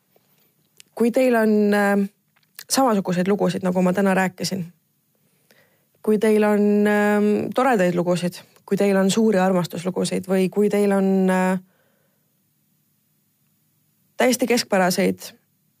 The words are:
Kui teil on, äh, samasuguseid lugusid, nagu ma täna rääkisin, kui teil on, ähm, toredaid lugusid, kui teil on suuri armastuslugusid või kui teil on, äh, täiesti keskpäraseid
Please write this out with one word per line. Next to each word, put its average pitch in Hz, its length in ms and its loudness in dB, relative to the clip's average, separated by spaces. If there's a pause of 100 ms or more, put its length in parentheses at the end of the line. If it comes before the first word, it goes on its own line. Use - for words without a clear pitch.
(960)
Kui 233 160 0
teil 254 240 2
on, 214 400 2
äh, 202 340 0 (640)
samasuguseid 190 580 0
lugusid, 190 380 -2
nagu 180 160 0
ma 180 100 2
täna 196 220 0
rääkisin, 185 500 -4 (1400)
kui 214 160 0
teil 214 260 2
on, 208 420 2
ähm, 208 680 0
toredaid 220 400 0
lugusid, 175 440 -2 (280)
kui 202 100 -2
teil 202 200 0
on 190 140 2
suuri 220 280 2
armastuslugusid 185 920 -4
või 190 220 0
kui 208 200 0
teil 202 220 0
on, 190 380 2
äh, 185 300 0 (2500)
täiesti 247 300 0
keskpäraseid 190 840 -2 (480)